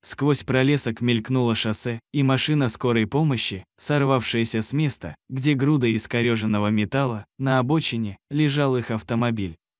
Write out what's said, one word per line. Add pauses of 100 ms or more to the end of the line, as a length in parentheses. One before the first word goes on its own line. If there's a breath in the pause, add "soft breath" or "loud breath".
Сквозь
пролесок
мелькнуло
шоссе, (120)
и
машина
скорой
помощи, (140)
сорвавшаяся
с
места, (160)
где
груда
искорёженного
металла, (120)
на
обочине, (140)
лежал
их
автомобиль. (220)